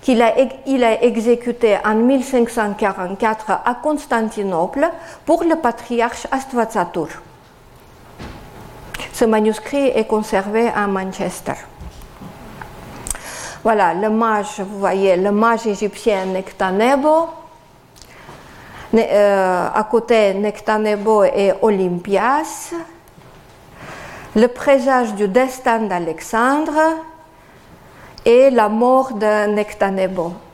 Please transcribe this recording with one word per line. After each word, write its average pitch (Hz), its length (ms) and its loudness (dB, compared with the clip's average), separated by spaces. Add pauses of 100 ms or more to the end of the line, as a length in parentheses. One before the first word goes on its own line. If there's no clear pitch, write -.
qu'il 240 220 2
a 320 160 4
ex-, 262 160 2 (120)
il 262 180 0
a 226 180 2
exécuté 233 800 2
en 214 100 2
mille 247 280 2
cinq 240 280 0
cent 208 240 -2
quarante-quatre 196 760 -4
à 233 320 -2
Constantinople 220 1040 -2 (380)
pour 339 160 2
le 330 140 2
patriarche 233 720 -4
Astvatsatur. 220 800 -2 (2000)
Ce - 120 0
manuscrit 220 640 0
est 220 180 0
conservé 214 640 0
à 208 180 -2
Manchester. 190 680 -6 (2000)
Voilà, 202 280 4
le 196 160 -2
mage, 220 520 0
vous 196 180 -8
voyez, 196 380 2
le 190 160 0
mage 226 340 2
égyptien 202 600 -2
Nectanebo. 233 1000 0 (1600)
Ne-, 226 180 2
euh, 190 640 2
à 214 80 2
côté, 220 520 2
Nectanebo 208 920 0
et 196 360 2
Olympias. 202 1120 0 (1600)
Le 220 120 6
présage 247 680 2
du 202 140 0
destin 233 520 0
d'Alexandre 226 1000 -2 (1400)
et 247 260 8
la 220 180 4
mort 247 460 2
de 214 340 2
Nectanebo. 190 840 -2 (220)